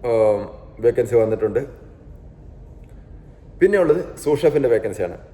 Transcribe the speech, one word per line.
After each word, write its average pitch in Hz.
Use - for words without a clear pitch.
ആ, -
വേക്കൻസി 120
വന്നിട്ടുണ്ട്. 107
പിന്നെയുള്ളത് 180
സൂഷെഫിൻ്റെ 147
വേക്കൻസിയാണ്. 101